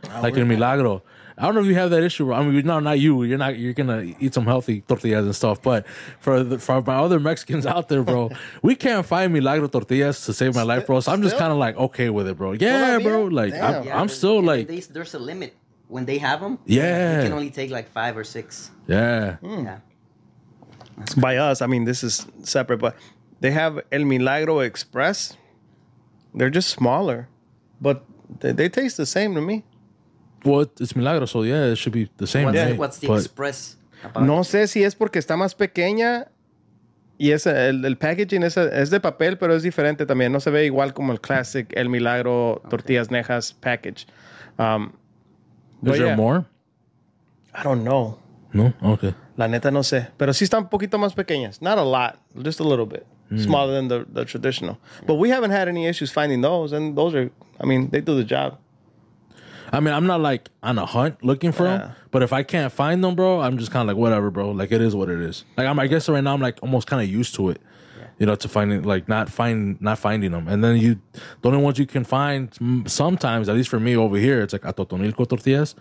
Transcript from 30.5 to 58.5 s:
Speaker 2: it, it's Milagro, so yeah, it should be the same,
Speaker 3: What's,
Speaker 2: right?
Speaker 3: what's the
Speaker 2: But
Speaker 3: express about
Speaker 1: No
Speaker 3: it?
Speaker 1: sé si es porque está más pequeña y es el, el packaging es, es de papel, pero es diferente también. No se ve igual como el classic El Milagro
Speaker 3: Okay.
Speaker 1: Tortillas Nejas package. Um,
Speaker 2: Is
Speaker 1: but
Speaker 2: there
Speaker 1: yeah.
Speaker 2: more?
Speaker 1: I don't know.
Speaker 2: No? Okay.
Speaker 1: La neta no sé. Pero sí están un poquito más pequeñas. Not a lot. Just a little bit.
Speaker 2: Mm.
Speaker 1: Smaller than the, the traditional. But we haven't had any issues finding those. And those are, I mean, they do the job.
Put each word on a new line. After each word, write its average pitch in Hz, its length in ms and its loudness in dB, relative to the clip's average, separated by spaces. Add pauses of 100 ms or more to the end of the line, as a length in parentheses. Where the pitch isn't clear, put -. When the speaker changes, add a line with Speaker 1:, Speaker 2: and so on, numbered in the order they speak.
Speaker 2:
it, 151 180 -2
it's - 160 -4
Milagro, 135 300 0
so 117 180 -2
yeah, 139 280 2
it 110 60 0
should 113 160 -4
be 110 240 -2
the 98 100 -4
same, 139 180 0
Speaker 3:
What's, 139 120 2
Speaker 2:
right? 123 200 2
Speaker 3:
what's - 220 -4
the 143 80 -4
Speaker 2:
But 107 120 4
Speaker 3:
express - 560 -6 (280)
about 113 200 -2
Speaker 1:
No 147 180 4
Speaker 3:
it? 175 40 -2
Speaker 1:
sé 202 240 2
si 202 140 2
es 202 120 2
porque 208 240 0
está 160 180 -2
más 185 180 -2
pequeña 220 720 0 (920)
y 143 140 4
es 151 160 2
el, 135 380 2
el 135 120 0
packaging 180 460 0
es, 170 140 0
es 143 320 2
de 196 100 2
papel, 170 380 0
pero 165 180 2
es 160 80 0
diferente 151 420 0
también. 127 260 2
No 139 80 0
se 143 120 -2
ve 151 140 4
igual 139 280 0
como 139 200 -2
el 110 80 -6
classic 131 540 -4
El 123 140 0
Milagro 120 640 0 (100)
Speaker 3:
Okay. - 60 -20
Speaker 1:
Tortillas 120 400 -2
Nejas 120 440 -4
package. - 520 -6 (540)
Um, 110 340 -2 (880)
Speaker 2:
Is 120 80 0
Speaker 1:
but - 80 4
Speaker 2:
there - 100 2
Speaker 1:
yeah. 107 80 0
Speaker 2:
more? 123 300 2 (1120)
Speaker 1:
I - 80 -8
don't 127 200 0
know. 120 360 0 (320)
Speaker 2:
No? 117 220 4 (100)
Okay. 101 300 2 (240)
Speaker 1:
La 113 100 2
neta 120 240 0
no 139 100 2
sé. 127 260 -2 (100)
Pero 139 160 2
sí 202 120 -2
están 220 180 2
un 180 60 -14
poquito 208 300 -2
más 202 160 0
pequeñas. 143 460 -4
Not 196 160 0
a 170 60 2
lot. 127 340 0 (260)
Just 160 160 -4
a 156 40 -2
little 131 220 2
bit. - 200 -10 (260)
Speaker 2:
Mm. 107 80 -2
Speaker 1:
Smaller 135 340 2
than 135 140 -2
the, 120 240 -2
the 117 140 -6
traditional. 120 520 -6 (300)
But 156 80 2
we 196 140 4
haven't 247 220 0
had 196 160 0
any 170 200 -2
issues 165 240 -4
finding 147 300 0
those. 156 320 0
And 151 240 -4
those 160 180 2
are, 127 160 -2 (300)
I 131 40 -4
mean, 131 240 2
they 147 120 0
do 156 140 0
the 127 80 2
job. 69 340 -2 (1120)